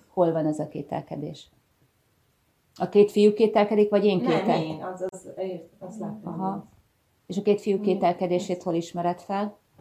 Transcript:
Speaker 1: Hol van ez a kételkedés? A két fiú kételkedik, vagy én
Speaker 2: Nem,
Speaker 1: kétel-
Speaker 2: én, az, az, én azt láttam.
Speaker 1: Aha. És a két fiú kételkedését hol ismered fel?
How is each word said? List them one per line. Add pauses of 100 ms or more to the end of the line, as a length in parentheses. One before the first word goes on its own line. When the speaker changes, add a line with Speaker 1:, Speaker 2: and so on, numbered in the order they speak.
Speaker 1:
Hol
van
ez
a
kételkedés? (1200)
A
két
fiú
kételkedik,
vagy
én
Speaker 2:
Nem, (140)
Speaker 1:
kétel-
Speaker 2:
én,
az,
az,
én (100)
azt
láttam.
Speaker 1:
Aha. (600)
És
a
két
fiú
kételkedését
hol
ismered
fel? (240)